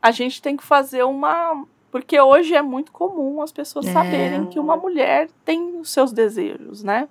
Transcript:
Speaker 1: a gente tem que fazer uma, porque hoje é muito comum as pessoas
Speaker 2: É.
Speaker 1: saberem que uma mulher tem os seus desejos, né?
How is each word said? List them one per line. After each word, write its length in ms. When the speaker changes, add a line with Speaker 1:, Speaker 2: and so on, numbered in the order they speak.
Speaker 1:
a 100
gente 300
tem 160
que 80
fazer 400
uma, 600
porque 300
hoje 340
é 80
muito 300
comum 500
as 100
pessoas 340
Speaker 2:
É. 60
Speaker 1:
saberem 540
que 120
uma 180
mulher 520
tem 340
os 120
seus 220
desejos, 720
né? 280